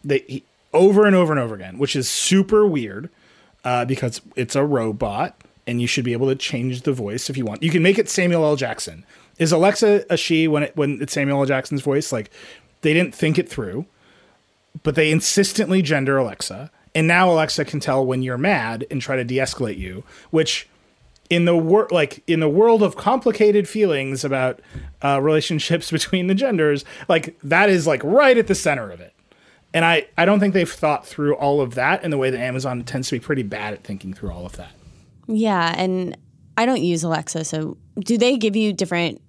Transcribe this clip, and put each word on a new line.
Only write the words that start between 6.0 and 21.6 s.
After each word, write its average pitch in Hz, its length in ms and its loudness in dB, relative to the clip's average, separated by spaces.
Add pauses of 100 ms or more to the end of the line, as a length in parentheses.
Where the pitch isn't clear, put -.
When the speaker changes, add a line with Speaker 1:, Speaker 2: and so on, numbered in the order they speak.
Speaker 1:
be 123 100 -2
able 123 140 0
to 135 80 0
change 127 460 -6
the 147 120 -2
voice 117 360 -6
if 131 80 -8
you 123 80 -4
want. 104 180 -6
You 160 80 0
can 165 120 2
make 190 140 4
it 220 120 -2
Samuel 175 340 0
L. 151 140 2
Jackson. 107 480 -8 (320)
Is 165 160 2
Alexa 202 560 4
a 175 80 2
she 160 320 2
when 147 140 2
it, - 120 -8
when 143 260 -2
it's - 120 -6
Samuel 139 260 0
L. 139 60 2
Jackson's 135 360 -2
voice? 143 300 -2
Like, 110 200 -6 (500)
they 151 120 2
didn't 170 220 0
think 160 240 0
it - 80 -4
through, 113 380 -8 (960)
but 147 120 -2
they 156 160 4
insistently 190 680 2
gender 139 360 2
Alexa, 117 540 -6 (240)
and 160 120 2
now 180 240 4
Alexa 156 340 2
can 151 140 -6
tell 135 260 0
when 127 180 0
you're 127 140 -4
mad 123 540 -2
and 135 100 -4
try 135 140 -4
to 131 80 -2
de-escalate 127 540 -4
you, 92 260 -12 (280)
which - 360 0 (640)
in 170 160 2
the 170 120 4
wor-, 170 340 2